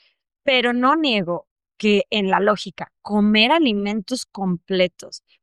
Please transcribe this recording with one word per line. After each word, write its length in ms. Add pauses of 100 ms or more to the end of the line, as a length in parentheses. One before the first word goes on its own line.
(440)
pero 280
no 240
niego 500 (300)
que 320
en 220
la 100
lógica, 500 (120)
comer 500
alimentos 720
completos, 1000 (200)